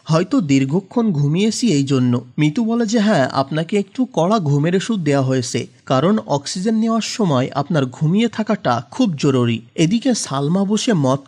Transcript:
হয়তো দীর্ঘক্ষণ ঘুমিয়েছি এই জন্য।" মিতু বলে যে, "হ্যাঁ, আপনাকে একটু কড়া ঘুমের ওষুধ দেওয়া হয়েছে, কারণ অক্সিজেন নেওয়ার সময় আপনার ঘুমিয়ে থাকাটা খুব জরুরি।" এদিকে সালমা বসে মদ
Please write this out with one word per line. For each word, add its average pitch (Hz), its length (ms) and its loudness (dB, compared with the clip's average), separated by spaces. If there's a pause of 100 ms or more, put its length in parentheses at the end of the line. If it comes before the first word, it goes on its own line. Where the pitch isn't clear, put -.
হয়তো 180 380 0
দীর্ঘক্ষণ 156 720 0
ঘুমিয়েছি 180 600 0
এই 143 120 2
জন্য।" 127 420 0 (120)
মিতু 151 280 0
বলে 233 200 0
যে, 220 140 0
"হ্যাঁ, 196 320 2
আপনাকে 160 460 -2
একটু 202 280 -2
কড়া 190 340 0
ঘুমের 151 360 0
ওষুধ 202 240 -2
দেওয়া 143 260 0
হয়েছে, 131 420 -2 (180)
কারণ 156 320 2 (100)
অক্সিজেন 190 480 -2
নেওয়ার 226 260 0
সময় 143 540 0
আপনার 139 300 0
ঘুমিয়ে 160 420 0
থাকাটা 190 640 -2
খুব 214 240 0
জরুরি।" 123 460 2 (140)
এদিকে 220 400 2
সালমা 151 500 -2
বসে 214 280 0
মদ 139 340 2